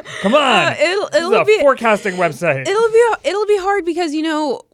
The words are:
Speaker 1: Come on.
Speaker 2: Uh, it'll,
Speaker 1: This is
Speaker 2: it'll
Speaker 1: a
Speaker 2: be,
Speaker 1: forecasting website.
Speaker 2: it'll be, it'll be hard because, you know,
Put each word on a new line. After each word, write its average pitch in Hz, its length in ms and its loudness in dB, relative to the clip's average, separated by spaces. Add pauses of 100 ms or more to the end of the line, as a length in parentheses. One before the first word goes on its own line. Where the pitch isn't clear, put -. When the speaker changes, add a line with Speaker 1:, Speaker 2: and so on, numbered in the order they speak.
(220)
Speaker 1:
Come 202 140 2
on. 302 60 4
Speaker 2:
Uh, 226 380 2
it'll, 359 300 0
Speaker 1:
This - 60 -2
is 339 120 0
Speaker 2:
it'll 392 140 0
Speaker 1:
a - 40 -4
Speaker 2:
be, 427 140 4
Speaker 1:
forecasting 226 580 0
website. 160 500 -2
Speaker 2:
it'll 440 240 0
be, 440 380 2
it'll 403 180 -2
be 415 100 2
hard 392 260 -2
because, 330 300 -4
you 311 80 -4
know, 302 400 -4 (120)